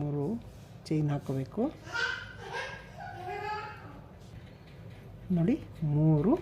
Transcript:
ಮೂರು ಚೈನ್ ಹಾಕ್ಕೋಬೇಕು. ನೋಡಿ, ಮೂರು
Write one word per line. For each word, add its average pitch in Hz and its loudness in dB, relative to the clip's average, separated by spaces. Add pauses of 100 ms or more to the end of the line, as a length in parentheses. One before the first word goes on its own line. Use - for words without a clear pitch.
ಮೂರು 147 0 (640)
ಚೈನ್ 151 4
ಹಾಕ್ಕೋಬೇಕು. 139 -2 (3750)
ನೋಡಿ, 180 6 (380)
ಮೂರು 156 8